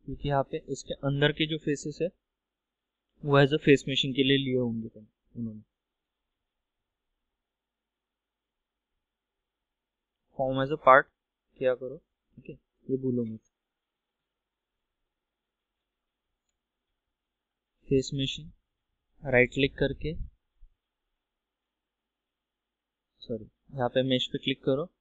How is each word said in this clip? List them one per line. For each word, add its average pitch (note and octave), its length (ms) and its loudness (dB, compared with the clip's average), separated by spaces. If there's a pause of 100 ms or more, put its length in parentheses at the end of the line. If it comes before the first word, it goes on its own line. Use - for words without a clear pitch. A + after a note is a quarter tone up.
क्योंकि C#3 240 -8
यहाँ C#3 140 0
पे - 260 -8
इसके - 240 -10
अंदर C#3+ 380 0
के D#3 160 -2
जो D#3 100 -6
faces D3+ 440 -6
है, E3+ 100 -4 (1120)
वो C#3 160 6
as C#3 80 8
a C3+ 40 0
face D#3 120 -2
meshing C#3 520 4
के C#3 80 2
लिए C3+ 140 4
लिए C3 200 0
होंगे A2+ 300 -2
तुम, G#2+ 200 -20 (280)
उन्होंने। A2+ 260 -8 (4000)
Form C3+ 260 0
as C#3+ 80 -4
a - 140 2
part C3+ 160 10 (540)
किया B2+ 180 0
करो, B2+ 220 -12
ठीक - 520 -20
है, C#3+ 100 -16 (300)
ये C3+ 80 -2
भूलो B2 260 -2
मत। A2 160 -10 (4000)
Face C3+ 240 0
machine, C#3 380 -6 (720)
राइट B2 300 2
click C#3 240 -2
करके, C#3+ 380 -4 (3000)
sorry, A2 280 -10 (220)
यहाँ B2+ 180 -4
पे C3 140 0
मेश B2+ 240 0
पे C#3 100 -8
क्लिक - 260 -6
करो। C#3+ 380 -2